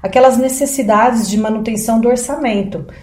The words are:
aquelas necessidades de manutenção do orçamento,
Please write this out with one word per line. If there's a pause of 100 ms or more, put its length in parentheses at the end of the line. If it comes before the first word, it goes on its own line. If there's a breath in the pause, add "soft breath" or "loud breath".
aquelas
necessidades
de
manutenção
do
orçamento, (160 loud breath)